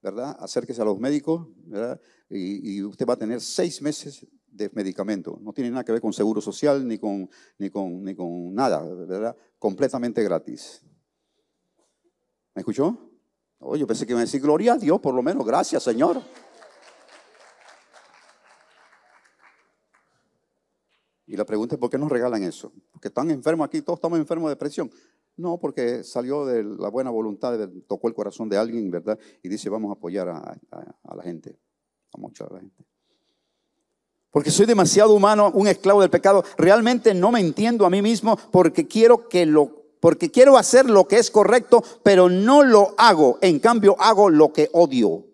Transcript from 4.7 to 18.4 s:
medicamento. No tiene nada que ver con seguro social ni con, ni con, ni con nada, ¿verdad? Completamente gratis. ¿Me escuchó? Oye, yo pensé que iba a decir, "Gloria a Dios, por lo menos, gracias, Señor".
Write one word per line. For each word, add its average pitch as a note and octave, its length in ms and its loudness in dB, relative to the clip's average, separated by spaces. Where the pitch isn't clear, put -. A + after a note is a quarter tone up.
medicamento. G2 680 -8
No G#2+ 120 -18
tiene A#2+ 180 -8
nada B2+ 140 -10
que A2+ 80 -6
ver A2+ 80 -4
con G#2+ 120 -6
seguro G#2+ 280 -4
social C#3 460 -4
ni A2+ 120 -8
con, G2+ 300 -10
ni G2 120 -8
con, F#2+ 340 -12
ni G2 100 -12
con F2 400 -12
nada, G#2 280 -4
¿verdad? F2+ 540 -12
Completamente A#2+ 640 -6
gratis. - 600 -8
¿Me G2 60 -12
escuchó? C#3 500 -6
Oye, D3 200 -8
yo C3+ 80 -4
pensé A#2+ 180 -6
que A#2 60 -6
iba A#2+ 80 -2
a A#2+ 40 -2
decir, C3 160 -6
"Gloria E3 340 0
a - 20 -4
Dios, G3 240 -2
por C3+ 140 -6
lo B2+ 80 -4
menos, E3+ 220 -4
gracias, B2+ 380 -4
Señor". C#3+ 400 -4